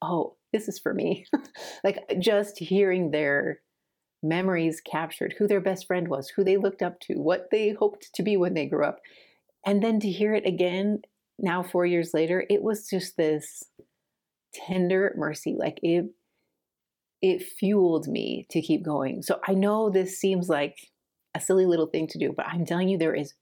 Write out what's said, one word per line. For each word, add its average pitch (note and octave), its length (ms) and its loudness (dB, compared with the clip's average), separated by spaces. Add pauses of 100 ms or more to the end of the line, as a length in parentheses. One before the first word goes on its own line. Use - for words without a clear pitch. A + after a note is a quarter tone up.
"Oh, E3 340 -2 (160)
this G#3+ 160 -2
is - 120 -8
for - 140 -4
me." - 400 -2
<laughs> - 500 -6
Like, G3 160 0 (200)
just G3+ 400 0
hearing F#3 520 2
their D3 480 0 (640)
memories E3 580 0
captured, - 560 -6
who G#3 100 0
their G3+ 140 2
best F#3 240 -2
friend F3+ 220 -2
was, C3+ 220 -6
who G3 140 0
they F#3+ 140 4
looked - 240 -2
up F3+ 200 -4
to, - 140 -6
what F3 360 -2
they G#3+ 180 2
hoped G#3 460 -2
to F#3+ 80 -2
be G#3 140 2
when F#3 160 2
they D#3 120 -2
grew D3 200 0
up. - 140 -4 (680)
And G3+ 180 2
then A3 160 2
to G#3 100 0
hear G#3 240 0
it G#3 140 0
again F#3 540 0 (380)
now, F3+ 240 0
four F3 220 0
years E3+ 280 0
later, E3 360 2
it G3+ 120 2
was G#3+ 280 -2
just F3+ 280 -4
this D#3 460 -2 (920)
tender F#3 640 0
mercy. D3+ 400 -4
Like, - 240 -4
it, E3+ 240 2 (1160)
it F3+ 220 2
fueled F3+ 640 2
me - 440 -4
to D#3+ 100 0
keep D#3+ 220 0
going. D3 400 -4
So - 240 -2
I G3 60 2
know G#3 360 2
this F#3 300 0
seems F#3 280 0
like D3 300 0 (580)
a E3 60 -6
silly F#3+ 240 4
little E3 220 4
thing D#3+ 200 -2
to E3 120 -8
do, D3 160 -2
but - 120 -4
I'm E3+ 180 -2
telling F3+ 220 0
you, F#3+ 100 2
there D#3+ 180 2
is C#3+ 260 -4